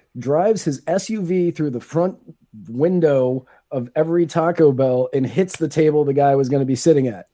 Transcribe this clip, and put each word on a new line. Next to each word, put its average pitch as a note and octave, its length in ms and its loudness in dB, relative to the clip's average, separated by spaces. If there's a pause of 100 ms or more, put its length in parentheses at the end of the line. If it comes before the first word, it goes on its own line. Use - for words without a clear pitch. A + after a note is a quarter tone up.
(180)
drives D#3+ 460 0
his C#3 240 -4
S F#3 220 -2
U A3 120 -6
V F3 300 0
through D3+ 200 -4
the A#2 100 -8
front F3 360 -2 (520)
window C3+ 760 2 (240)
of B2+ 280 -6
every E3 280 2
Taco E3 460 2
Bell B2+ 420 0
and C3+ 140 0
hits F#3 300 -2
the D#3+ 100 -4
table D3+ 380 2
the C#3 80 0
guy C#3 220 4
was C3+ 120 0
gonna C#3 160 0
be C3 140 -2
sitting C#3+ 320 2
at. F#2 240 -12